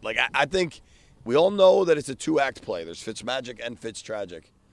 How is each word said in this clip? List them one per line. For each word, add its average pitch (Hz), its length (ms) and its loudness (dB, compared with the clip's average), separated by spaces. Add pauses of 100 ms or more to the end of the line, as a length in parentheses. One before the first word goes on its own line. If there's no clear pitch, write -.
Like, 113 160 -4
I, 120 160 0
I 139 120 4
think 175 340 -2 (440)
we 120 120 0
all 175 140 6
know 196 340 6
that 165 140 4
it's 139 100 -8
a 135 60 -8
two-act 139 480 -2
play. 87 220 -6
There's 85 180 -12
Fitzmagic 120 600 -8
and 120 160 -10
Fitztragic. 101 640 -10 (280)